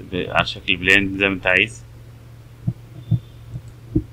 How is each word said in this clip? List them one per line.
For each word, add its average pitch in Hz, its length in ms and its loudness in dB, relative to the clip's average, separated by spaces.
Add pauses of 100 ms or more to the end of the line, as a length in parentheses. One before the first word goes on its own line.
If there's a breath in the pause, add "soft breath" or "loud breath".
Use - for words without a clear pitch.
(120)
ب-، 90 180 -2
على 85 160 2
شكل 98 320 -4
بلان"، 95 400 4
زي 98 120 2
ما 95 60 0
أنت 92 120 -4
عايز. 95 360 2 (2250)